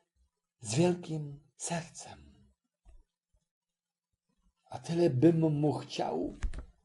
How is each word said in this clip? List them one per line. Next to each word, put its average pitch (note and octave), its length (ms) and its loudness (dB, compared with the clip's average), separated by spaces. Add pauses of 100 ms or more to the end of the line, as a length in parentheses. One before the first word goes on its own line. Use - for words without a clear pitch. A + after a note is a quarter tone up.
(600)
z A2 160 -8
wielkim D#3 640 0 (160)
sercem. - 960 -12 (2250)
A - 140 -14
tyle E3+ 300 2
bym D#3+ 500 6
mu D3 140 2
chciał - 680 -6 (460)